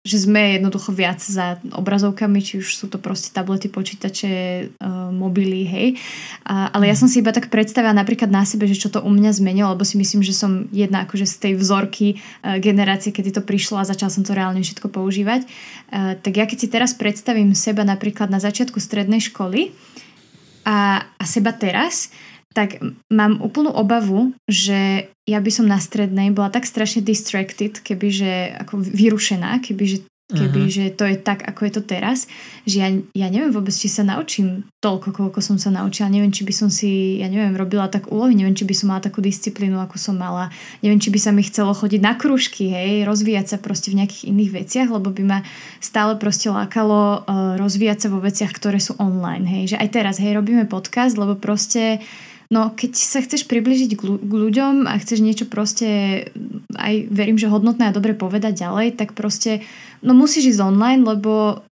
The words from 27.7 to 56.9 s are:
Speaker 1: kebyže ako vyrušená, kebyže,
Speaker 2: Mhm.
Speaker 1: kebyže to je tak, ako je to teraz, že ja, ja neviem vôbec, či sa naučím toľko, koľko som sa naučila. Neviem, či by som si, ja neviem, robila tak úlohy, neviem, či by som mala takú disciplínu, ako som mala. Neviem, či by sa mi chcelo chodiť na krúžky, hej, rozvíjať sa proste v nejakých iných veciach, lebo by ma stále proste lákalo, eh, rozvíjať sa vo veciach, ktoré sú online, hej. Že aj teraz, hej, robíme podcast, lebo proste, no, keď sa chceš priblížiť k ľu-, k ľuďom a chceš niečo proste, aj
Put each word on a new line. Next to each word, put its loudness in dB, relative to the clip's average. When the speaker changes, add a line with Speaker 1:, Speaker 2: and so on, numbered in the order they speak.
Speaker 1:
kebyže -2
ako -8
vyrušená, 2
kebyže, -2
Speaker 2:
Mhm. -10
Speaker 1:
kebyže 2
to -2
je 2
tak, -2
ako -10
je 0
to -4
teraz, -2
že 0
ja, 2
ja 0
neviem 0
vôbec, 0
či -2
sa -2
naučím -2
toľko, -2
koľko -4
som 0
sa -2
naučila. -2
Neviem, 4
či -2
by -4
som 2
si, 0
ja -4
neviem, 0
robila 0
tak -4
úlohy, 2
neviem, 4
či 0
by 0
som 0
mala 0
takú -4
disciplínu, -2
ako -8
som -4
mala. -4
Neviem, 4
či 2
by 2
sa 4
mi 6
chcelo 0
chodiť 0
na 6
krúžky, 0
hej, 0
rozvíjať 0
sa -4
proste -6
v 2
nejakých -2
iných 2
veciach, 0
lebo -2
by -4
ma 2
stále 0
proste -2
lákalo, 2
eh, -6
rozvíjať 0
sa -2
vo -2
veciach, -2
ktoré -2
sú -4
online, -2
hej. -2
Že -2
aj 0
teraz, 0
hej, 0
robíme 2
podcast, -2
lebo 0
proste, -2
no, 2
keď -6
sa 0
chceš -2
priblížiť 2
k -4
ľu-, -2
k -4
ľuďom 2
a 0
chceš -2
niečo 2
proste, -2
aj 0